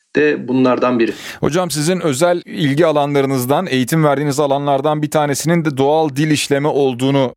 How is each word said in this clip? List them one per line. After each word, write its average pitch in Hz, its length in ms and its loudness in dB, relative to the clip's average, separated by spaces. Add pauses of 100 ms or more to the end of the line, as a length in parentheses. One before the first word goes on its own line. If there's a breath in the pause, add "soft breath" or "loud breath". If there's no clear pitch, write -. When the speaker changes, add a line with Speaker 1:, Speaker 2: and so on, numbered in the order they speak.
(160)
Speaker 1:
de 143 320 0
bunlardan 127 520 0
biri. 113 120 0 (280 loud breath)
Speaker 2:
Hocam 156 320 -2
sizin 156 280 -2
özel 170 460 0
ilgi 151 400 0
alanlarınızdan, 143 840 0
eğitim 131 360 0
verdiğiniz 143 360 2
alanlardan 143 640 0
bir 151 100 -4
tanesinin 151 540 0
de 143 120 -4
doğal 151 320 2
dil 151 220 0
işleme 143 360 0
olduğunu 135 680 0